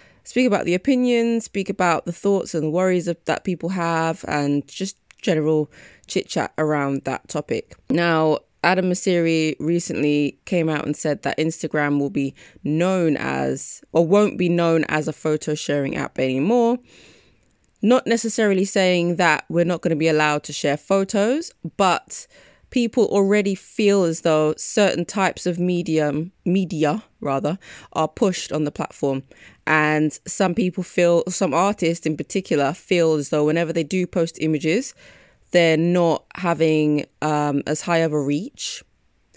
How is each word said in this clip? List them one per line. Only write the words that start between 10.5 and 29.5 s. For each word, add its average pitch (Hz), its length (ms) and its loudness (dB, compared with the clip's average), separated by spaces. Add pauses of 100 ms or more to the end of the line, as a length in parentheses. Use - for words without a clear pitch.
out 151 180 -2
and 147 100 -4
said 147 240 -4
that - 160 -4
Instagram 151 600 -2
will 139 100 -2
be 139 240 -4 (300)
known 165 540 0
as, 135 760 -6
or 170 160 4
won't 202 320 2
be 180 100 2
known 165 360 2
as 151 220 -2
a 156 60 -4
photo 156 400 -4
sharing 143 420 -2
app 135 220 -6
anymore. 208 600 2 (1040)
Not 233 240 4
necessarily 214 580 0
saying 180 520 2
that 165 320 2
we're 170 160 2
not 170 160 -2
gonna 165 140 0
be 156 120 0
allowed 151 380 2
to - 60 -12
share 143 260 -2
photos, 208 760 -2 (260)
but - 480 -2 (460)
people 233 340 2
already 202 500 2
feel 202 480 2
as 165 180 0
though 156 360 2
certain 185 480 0
types - 400 -2
of 175 120 -2
medium, 160 720 0 (140)
media 170 580 0 (200)
rather, 143 360 -2 (360)
are 156 140 0
pushed - 440 -2
on 156 140 -2
the 147 60 -4
platform. 135 520 -4 (420)